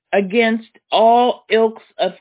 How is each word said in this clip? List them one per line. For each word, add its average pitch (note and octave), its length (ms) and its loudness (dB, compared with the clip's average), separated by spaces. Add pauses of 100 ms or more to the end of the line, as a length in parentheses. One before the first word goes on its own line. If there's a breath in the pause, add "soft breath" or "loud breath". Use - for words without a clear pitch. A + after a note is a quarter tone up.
(140)
against A3 560 -2 (220)
all A#3 580 2
ilks A3 320 -2 (160)
of F#3 240 -4